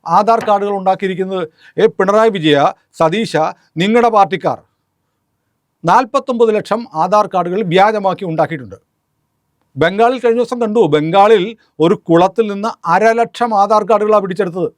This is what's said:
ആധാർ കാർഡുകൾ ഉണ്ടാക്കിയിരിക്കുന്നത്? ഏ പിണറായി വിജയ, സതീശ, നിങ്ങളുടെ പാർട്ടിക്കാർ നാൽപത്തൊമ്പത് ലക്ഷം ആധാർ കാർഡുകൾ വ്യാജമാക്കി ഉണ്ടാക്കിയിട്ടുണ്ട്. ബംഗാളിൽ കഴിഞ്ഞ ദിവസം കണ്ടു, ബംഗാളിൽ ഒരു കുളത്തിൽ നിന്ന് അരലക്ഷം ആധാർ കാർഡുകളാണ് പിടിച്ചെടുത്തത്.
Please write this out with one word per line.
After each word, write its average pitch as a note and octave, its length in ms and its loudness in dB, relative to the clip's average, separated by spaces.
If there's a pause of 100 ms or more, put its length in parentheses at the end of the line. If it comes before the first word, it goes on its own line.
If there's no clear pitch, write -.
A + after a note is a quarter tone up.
ആധാർ G#3+ 400 2
കാർഡുകൾ G3+ 280 -2
ഉണ്ടാക്കിയിരിക്കുന്നത്? F#3+ 720 -4 (320)
ഏ G#3 60 4
പിണറായി G#3+ 440 2
വിജയ, D#3 420 0 (200)
സതീശ, E3+ 440 -2 (400)
നിങ്ങളുടെ A3+ 320 2
പാർട്ടിക്കാർ F#3 540 0 (1200)
നാൽപത്തൊമ്പത് A#3 720 0
ലക്ഷം G#3+ 400 -4
ആധാർ F#3 320 0
കാർഡുകൾ F3+ 360 -4
വ്യാജമാക്കി F#3+ 640 0
ഉണ്ടാക്കിയിട്ടുണ്ട്. D#3 500 -4 (1000)
ബംഗാളിൽ G#3 440 0
കഴിഞ്ഞ A#3 180 0
ദിവസം A#3+ 220 -4
കണ്ടു, G#3+ 200 0
ബംഗാളിൽ F#3+ 760 2 (240)
ഒരു E3 140 2
കുളത്തിൽ F#3 580 0
നിന്ന് G3+ 160 -6 (180)
അരലക്ഷം A3+ 680 0
ആധാർ G#3 300 2
കാർഡുകളാണ് G#3 380 2
പിടിച്ചെടുത്തത്. F3+ 560 -6